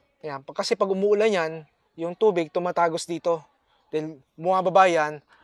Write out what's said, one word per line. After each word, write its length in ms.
Ayan. 240
Pag, 180
kasi 140
pag 160
umuulan 400
yan, 200
yung 160
tubig 320
tumatagos 560
dito. 400
Then, 320
bumababa 480
yan, 320